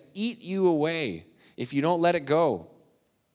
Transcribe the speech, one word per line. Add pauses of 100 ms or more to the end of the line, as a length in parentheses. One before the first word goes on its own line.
(120)
eat
you
away (320)
if
you
don't
let
it
go. (680)